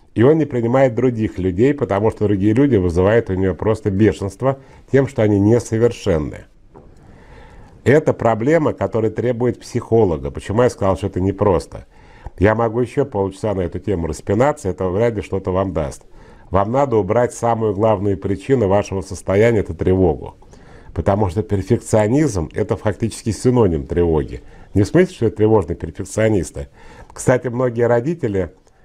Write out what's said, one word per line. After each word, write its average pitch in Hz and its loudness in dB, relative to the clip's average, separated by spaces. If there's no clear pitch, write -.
и 107 2
он 156 6
не 151 0
принимает 123 0
других 117 0
людей, 95 2
потому 101 0
что 107 -2
другие 104 2
люди 135 4
вызывают 92 2
у 92 -2
него 92 0
просто 107 -2
бешенство 101 0
тем, 131 2
что - -4
они 104 2
несовершенны. 107 0
Это 143 4
проблема, 117 0
которая 110 -2
требует 120 -2
психолога. 85 0
Почему 98 -2
я 120 2
сказал, 95 0
что - -6
это 92 -4
непросто? 95 0
Я 107 4
могу 117 -2
ещё 131 -2
полчаса 98 -4
на 95 -4
эту 85 -6
тему 85 -4
распинаться, 104 -2
это 92 -4
вряд 110 -2
ли 95 -6
что-то 95 -6
вам 92 -2
даст. 76 -6
Вам 101 0
надо 131 0
убрать 110 0
самую 110 -2
главную 101 0
причину 98 -2
вашего 98 0
состояния, 101 0
это - -6
тревогу. 85 0
Потому 98 0
что 98 -2
перфекционизм — 107 0
это 104 -4
фактически 107 -4
синоним 98 2
тревоги. 82 0
Не 101 4
в 98 0
смысле, 180 2
что 117 -4
это 107 -2
тревожные 104 2
перфекционисты. 92 -2
Кстати, 127 0
многие 120 -2
родители 120 -2